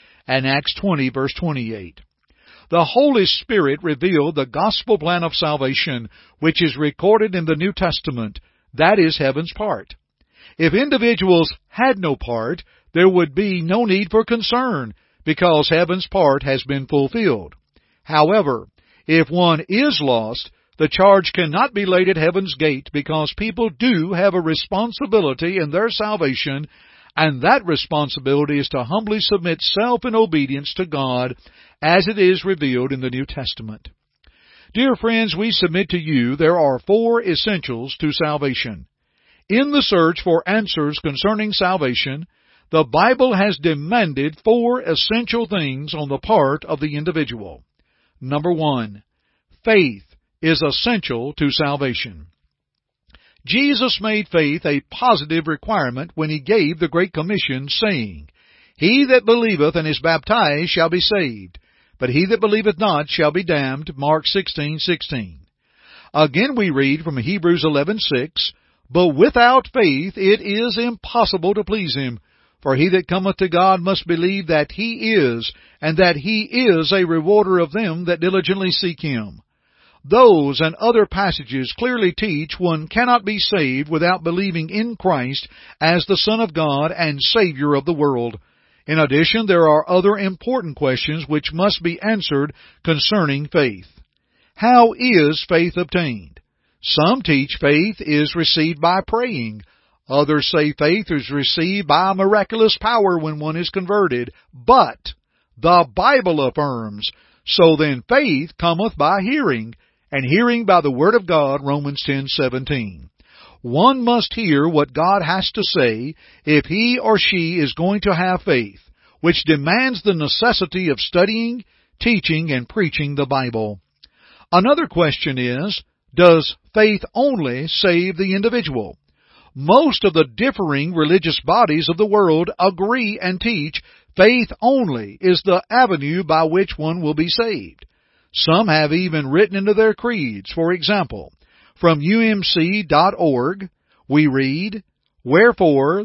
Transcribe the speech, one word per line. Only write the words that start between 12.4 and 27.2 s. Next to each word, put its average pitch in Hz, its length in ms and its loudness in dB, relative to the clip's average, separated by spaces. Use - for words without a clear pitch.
there 180 160 6
would 170 280 2
be 190 240 -2
no 185 240 0
need 196 260 0
for 220 140 2
concern, 226 720 -2
because 156 440 2
heaven's 175 400 0
part 143 340 2
has 135 220 -2
been 139 220 -6
fulfilled. 139 680 -2
However, 151 640 2
if 160 240 2
one 170 380 2
is 262 320 0
lost, 120 500 -2
the 156 100 2
charge 196 440 4
cannot 185 400 -2
be 202 140 -4
laid 185 220 2
at 190 80 2
heaven's 170 400 -2
gate, 139 360 -2
because 151 440 -4
people 220 340 -4
do 185 420 0
have 185 220 0
a 185 60 2
responsibility 185 1200 -2
in 151 120 -4
their 202 200 0
salvation, 151 760 -4
and 147 260 0